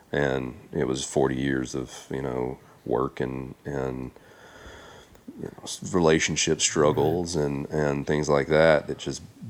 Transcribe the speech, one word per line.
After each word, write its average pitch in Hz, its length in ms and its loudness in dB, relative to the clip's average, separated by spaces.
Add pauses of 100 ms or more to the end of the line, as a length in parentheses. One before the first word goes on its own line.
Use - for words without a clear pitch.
(120)
and 65 440 -2 (160)
it 76 160 0
was 65 160 -4
forty 67 320 0
years 65 380 -2
of, 64 380 -8
you 67 100 -4
know, 64 380 -4 (260)
work 62 340 -2
and, 65 360 -6 (100)
and, 65 460 -6 (1300)
you - 60 -8
know, - 180 -14
s-, - 280 -10
relationship 80 680 2
struggles 78 760 2
and, 73 360 0
and 71 340 0
things 76 240 0
like 71 180 4
that, 76 400 6
that 71 120 -8
just - 220 -8 (280)